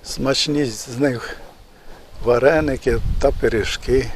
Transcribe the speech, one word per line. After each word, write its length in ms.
Смачні 600
з 340
них 380
вареники 760
та 100
пиріжки. 840